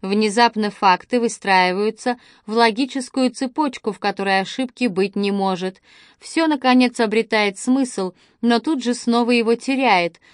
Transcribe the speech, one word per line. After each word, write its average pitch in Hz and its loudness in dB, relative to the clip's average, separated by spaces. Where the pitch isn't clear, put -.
Внезапно 214 0
факты 180 0
выстраиваются 208 0
в 214 -6
логическую 254 0
цепочку, 262 -6
в - -10
которой 196 -2
ошибки 247 -4
быть 190 -2
не 202 -2
может. 190 -4
Все, - -2
наконец, 254 2
обретает 220 0
смысл, 247 -2
но 233 2
тут 269 -4
же 240 -2
снова 240 0
его 233 2
теряет. 233 0